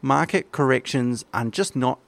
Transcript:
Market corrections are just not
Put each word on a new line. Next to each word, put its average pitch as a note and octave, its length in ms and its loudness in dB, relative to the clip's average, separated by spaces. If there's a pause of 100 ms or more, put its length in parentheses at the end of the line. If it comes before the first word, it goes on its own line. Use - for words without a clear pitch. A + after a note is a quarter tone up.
Market C#3+ 520 0
corrections B2+ 800 0
are A#2 120 -2
just F#3 300 -4
not B2+ 320 0